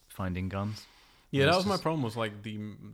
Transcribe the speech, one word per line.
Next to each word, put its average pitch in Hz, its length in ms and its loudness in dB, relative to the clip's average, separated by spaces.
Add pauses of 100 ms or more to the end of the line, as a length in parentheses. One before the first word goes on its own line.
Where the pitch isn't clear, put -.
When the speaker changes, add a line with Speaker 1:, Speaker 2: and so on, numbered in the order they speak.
Speaker 1:
finding 92 400 -2
guns. 101 360 -4 (460)
Speaker 2:
Yeah, 139 140 4
Speaker 1:
And 139 80 8
Speaker 2:
that 180 40 6
Speaker 1:
it's 185 80 4
Speaker 2:
was - 20 2
my 202 80 2
Speaker 1:
just - 100 -2
Speaker 2:
problem, 160 180 2
was, 113 140 -2
like, 104 260 -2
the, 107 140 -6 (380)